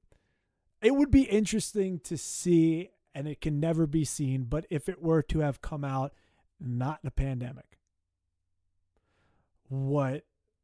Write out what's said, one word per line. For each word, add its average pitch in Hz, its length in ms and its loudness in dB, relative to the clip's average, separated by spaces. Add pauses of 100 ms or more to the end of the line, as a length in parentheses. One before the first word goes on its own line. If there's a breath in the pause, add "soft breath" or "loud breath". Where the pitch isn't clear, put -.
(800)
it 254 140 6
would 285 160 4
be 269 120 8
interesting 196 800 0
to 165 160 -6
see, 165 760 2 (240)
and 143 120 -8
it 147 140 -10
can 147 180 -2
never 165 260 2
be 151 180 0
seen, 131 420 -2
but 147 260 -4
if 156 180 -4
it 180 100 -8
were 160 220 2
to - 160 -2
have 147 240 -2
come 147 220 -8
out, 135 320 -4 (440)
not 127 440 -4
in 147 40 -10
a 123 40 -6
pandemic, 127 680 -6 (1900)
what, 135 540 -2 (400)